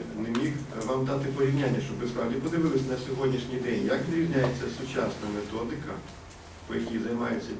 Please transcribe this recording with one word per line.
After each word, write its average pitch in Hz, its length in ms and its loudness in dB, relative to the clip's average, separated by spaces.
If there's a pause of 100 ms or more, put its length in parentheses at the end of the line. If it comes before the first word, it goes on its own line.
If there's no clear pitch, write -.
(160)
не 113 120 -2 (140)
міг - 100 2 (340)
вам 131 180 2
дати 135 240 0
порівняння, 135 520 4
щоб 101 180 -4
ви 120 80 -2
справді 120 300 0
подивились 156 520 4
на 127 80 0
сьогоднішній 131 600 0
день, 120 300 2
як - 220 2
відрізняється 160 560 2 (160)
сучасна - 540 -2
методика, 113 580 -4 (720)
по 110 80 -6
якій 113 240 -2
займаються 117 600 -2